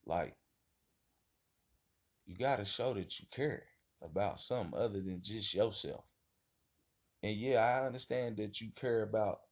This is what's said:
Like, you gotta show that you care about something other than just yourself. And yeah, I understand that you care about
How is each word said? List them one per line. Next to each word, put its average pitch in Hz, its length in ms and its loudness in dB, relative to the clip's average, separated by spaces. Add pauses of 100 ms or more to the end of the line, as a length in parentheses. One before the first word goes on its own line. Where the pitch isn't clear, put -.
Like, 85 320 0 (1900)
you 90 100 -14
gotta 131 280 2
show 127 300 0
that 95 240 -6
you - 120 -16
care 131 320 -2 (400)
about 92 380 -2
something - 380 -2
other 101 220 2
than 92 220 -4
just 101 320 -4
yourself. 101 500 0 (1200)
And 107 140 0
yeah, 120 240 4
I 127 260 4
understand 120 500 -2
that 107 240 -4
you 113 160 -8
care 117 260 2
about 104 380 2 (120)